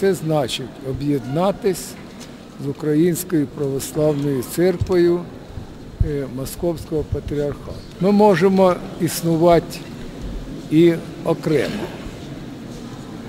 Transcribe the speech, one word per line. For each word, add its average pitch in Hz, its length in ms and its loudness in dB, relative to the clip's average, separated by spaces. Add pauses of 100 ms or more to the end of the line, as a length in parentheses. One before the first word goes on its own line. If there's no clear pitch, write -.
це 190 140 4
значить 147 520 0 (240)
об'єднатись 143 960 0 (760)
з 139 40 -4
Українською 151 760 2
православною 143 960 0
церквою, 175 800 2 (840)
е, 143 200 -4 (100)
Московського 151 760 -4
патріархату. 147 680 -4 (220)
Ми 190 120 4
можемо 190 640 6 (260)
існувати 165 760 4 (920)
і 165 220 8 (320)
окремо, 151 600 0 (1400)